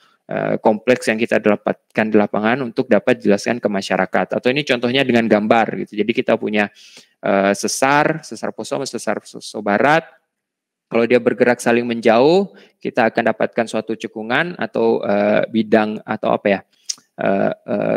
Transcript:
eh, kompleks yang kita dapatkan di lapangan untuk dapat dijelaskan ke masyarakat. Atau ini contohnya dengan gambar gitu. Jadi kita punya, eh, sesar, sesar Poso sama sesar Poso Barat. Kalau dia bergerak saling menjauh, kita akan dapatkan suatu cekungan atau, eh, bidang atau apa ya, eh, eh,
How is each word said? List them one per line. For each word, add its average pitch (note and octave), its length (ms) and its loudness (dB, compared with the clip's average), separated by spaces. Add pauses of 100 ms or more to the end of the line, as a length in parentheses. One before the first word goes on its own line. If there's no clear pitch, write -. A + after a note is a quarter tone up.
(280)
eh, G#2 320 -4
kompleks A#2 480 2
yang A2+ 80 0
kita A2+ 240 0
dapatkan G#2 720 -2
di A2 80 4
lapangan G#2+ 400 -2
untuk A#2+ 240 -4
dapat A#2 320 2
dijelaskan A2 480 -2
ke - 0 -
masyarakat. G2 720 -2
Atau B2 160 0
ini C#3+ 80 0
contohnya B2 400 0
dengan A#2+ 240 2
gambar G#2+ 640 2
gitu. G#2 160 -6
Jadi A2+ 80 -2
kita A#2+ 240 0
punya, G#2+ 320 -2 (560)
eh, G2 320 2
sesar, D3 640 0
sesar G#2+ 320 -12
Poso A2+ 240 -8
sama C#3 80 -6
sesar A2 400 -6
Poso A2+ 400 -14
Barat. B2+ 400 2 (880)
Kalau A#2 160 2
dia B2 80 4
bergerak A#2+ 480 2
saling A#2+ 240 0
menjauh, A#2+ 640 2 (240)
kita - 320 -2
akan A2+ 240 0
dapatkan A2+ 400 -4
suatu A2 240 -4
cekungan A#2+ 640 -4
atau, A2+ 400 0
eh, G#2 480 0
bidang G#2+ 560 0
atau A2+ 320 -2
apa - 120 -4
ya, F#2+ 120 2 (640)
eh, G2+ 280 0 (120)
eh, G#2+ 320 -2